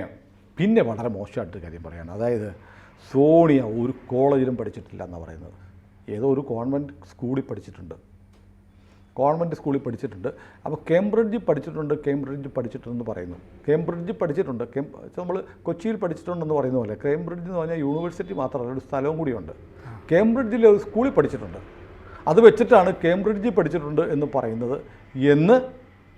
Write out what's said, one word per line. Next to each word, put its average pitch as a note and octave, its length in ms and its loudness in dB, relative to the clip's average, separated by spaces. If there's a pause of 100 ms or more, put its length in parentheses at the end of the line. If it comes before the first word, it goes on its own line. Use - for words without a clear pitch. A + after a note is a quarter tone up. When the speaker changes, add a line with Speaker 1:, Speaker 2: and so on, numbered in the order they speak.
(560)
Speaker 1:
പിന്നെ G#3+ 260 4
വളരെ A2+ 260 -2
മോശമായിട്ടൊരു G2+ 560 -8
കാര്യം E2+ 180 -16
പറയുകയാണ്. E2 280 -14
അതായത് G#2+ 380 -2 (640)
സോണിയ D3+ 500 6 (200)
ഒരു B2+ 120 -2 (160)
കോളേജിലും C3 460 2
പഠിച്ചിട്ടില്ല G2 480 -10
എന്നാണ് F2 200 -14
പറയുന്നത്. D#2+ 320 -18 (520)
ഏതോ A#2+ 260 0
ഒരു C3+ 60 0
കോൺവെന്റ് C3+ 520 -4 (200)
സ്കൂളിൽ C3 380 -4
പഠിച്ചിട്ടുണ്ട്, F#2+ 460 -14 (1200)
കോൺവെന്റ് D#3 400 0
സ്കൂളിൽ C#3 260 -2
പഠിച്ചിട്ടുണ്ട്. A2+ 440 -8 (360)
അപ്പോൾ D3+ 140 -6 (120)
കേംബ്രിഡ്ജിൽ G#3 580 2
പഠിച്ചിട്ടുണ്ട്, D3+ 460 -2 (120)
കേംബ്രിഡ്ജിൽ C#3 500 -4
പഠിച്ചിട്ടുണ്ടെന്ന് A#2+ 540 -6
പറയുന്നു. F2+ 260 -10 (320)
കേംബ്രിഡ്ജിൽ E3+ 440 0
പഠിച്ചിട്ടുണ്ട്, D3 520 -4 (120)
കേം-, C#3 140 -4 (280)
നമ്മൾ F3+ 180 -4 (300)
കൊച്ചിയിൽ G#3+ 300 -4
പഠിച്ചിട്ടുണ്ടെന്ന് E3 600 -4
പറയുന്ന C3 200 0
പോലെ G#2+ 260 -4
കേംബ്രിഡ്ജ് E3+ 440 -4
എന്ന് F#3 120 -6
പറഞ്ഞാൽ E3 240 -4
യൂണിവേഴ്സിറ്റി E3+ 560 -4
മാത്രമല്ല, B2+ 320 -4
ഒരു C3+ 160 -6
സ്ഥലവും C#3+ 320 -2
കൂടിയുണ്ട്. A2+ 320 -4 (340)
Speaker 2:
ആ. A2+ 140 -14 (100)
Speaker 1:
കേംബ്രിഡ്ജിലെ A3 580 4
ഒരു G3+ 160 8
സ്കൂളിൽ B3 260 0
പഠിച്ചിട്ടുണ്ട്, A2 480 -2 (680)
അത് E3+ 120 6
വെച്ചിട്ടാണ് G#3+ 520 8 (120)
കേംബ്രിഡ്ജിൽ G3 460 0
പഠിച്ചിട്ടുണ്ട് D#3+ 520 0 (120)
എന്ന് C#3+ 200 0
പറയുന്നത് A#2+ 420 -2 (580)
എന്ന് F3 220 6 (600)